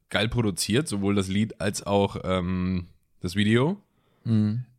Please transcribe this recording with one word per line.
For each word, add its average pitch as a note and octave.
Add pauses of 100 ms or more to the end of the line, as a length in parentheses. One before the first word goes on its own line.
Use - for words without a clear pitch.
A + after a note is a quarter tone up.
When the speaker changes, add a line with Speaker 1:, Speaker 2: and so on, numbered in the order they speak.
Speaker 1:
geil F#2
produziert, A#2
sowohl G2+
das G2
Lied G#2
als G2+
auch, G2+
ähm, F#2 (360)
das F2
Video. A#2 (420)
Speaker 2:
Mhm. A2 (140)